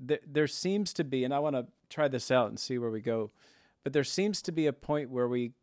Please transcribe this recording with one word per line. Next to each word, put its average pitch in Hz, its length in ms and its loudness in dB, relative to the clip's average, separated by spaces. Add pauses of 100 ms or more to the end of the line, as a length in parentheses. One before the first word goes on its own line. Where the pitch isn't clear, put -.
th-, 147 200 0
there 151 200 2
seems 190 480 -2
to 165 100 0
be, 131 200 0
and 127 80 0
I 143 60 2
wanna 143 280 0 (220)
try 151 200 0
this 131 220 -2
out 123 180 6
and 110 100 -8
see 127 200 -4
where 117 120 -2
we 110 100 -4
go. 113 300 -2 (540)
But 135 80 -4
there 143 120 4
seems 196 380 0
to 175 100 -6
be 156 140 2
a 143 60 4
point 151 380 -4
where 123 180 2
we 123 240 0 (100)